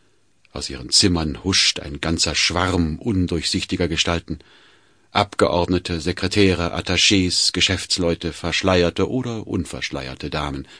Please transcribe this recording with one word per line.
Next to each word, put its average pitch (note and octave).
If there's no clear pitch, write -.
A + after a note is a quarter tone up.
Aus C#2
ihren B1+
Zimmern E2
huscht -
ein C#2+
ganzer E2
Schwarm E2+
undurchsichtiger F2+
Gestalten. E2
Abgeordnete, F2+
Sekretäre, F2
Attachés, F2+
Geschäftsleute, E2+
verschleierte F2+
oder A#2+
unverschleierte C#2
Damen. C#2+